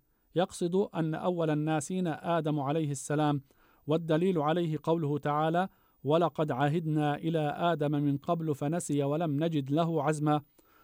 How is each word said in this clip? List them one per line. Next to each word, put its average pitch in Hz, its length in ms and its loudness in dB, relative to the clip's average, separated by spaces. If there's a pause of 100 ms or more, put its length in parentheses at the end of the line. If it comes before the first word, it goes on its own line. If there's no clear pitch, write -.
(360)
يقصد 175 400 0
أن 160 400 0
أول 170 340 0
الناسين 156 580 0
آدم 156 520 0
عليه 147 320 0
السلام، 147 500 0 (460)
والدليل 165 500 2
عليه 156 460 0
قوله 156 340 0
تعالى: 160 520 0 (340)
"ولقد 156 480 2
عهدنا 147 640 0
إلى 160 240 -2
آدم 151 520 0
من 143 260 2
قبل 165 380 -2
فنسي 147 480 -2
ولم 147 400 0
نجد 147 280 -2
له 160 320 0
عزما". 151 380 0 (420)